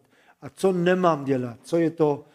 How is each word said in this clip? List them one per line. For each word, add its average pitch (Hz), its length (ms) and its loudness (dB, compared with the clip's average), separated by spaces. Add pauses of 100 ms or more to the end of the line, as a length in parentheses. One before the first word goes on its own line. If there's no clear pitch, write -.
(420)
A 135 80 -18
co 190 220 -2
nemám 175 540 2
dělat? 123 380 -4
Co - 140 -2
je 165 140 2
to 151 440 0